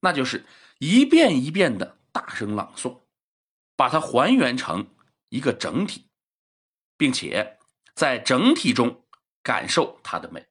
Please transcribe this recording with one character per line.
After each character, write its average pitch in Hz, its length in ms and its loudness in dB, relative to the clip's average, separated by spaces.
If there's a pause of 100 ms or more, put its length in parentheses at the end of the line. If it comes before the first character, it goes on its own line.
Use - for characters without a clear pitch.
那 180 120 2
就 135 120 0
是 - 200 -6 (340)
一 220 280 4
遍 226 380 6
一 156 80 -6
遍 160 260 0
的 - 200 -8 (120)
大 - 240 -10
声 104 220 -6
朗 - 180 -8
诵， - 280 -10 (720)
把 131 120 2
它 151 120 0
还 151 340 2
原 127 220 2
成 101 360 -6 (360)
一 113 100 -8
个 143 140 0
整 131 340 -4
体， - 220 -14 (880)
并 139 160 0
且 - 460 -6 (360)
在 131 240 0
整 143 360 2
体 143 180 -2
中 123 340 -2 (360)
感 - 260 -4
受 - 340 -2
它 - 160 -8
的 - 120 -12
美。 - 200 -18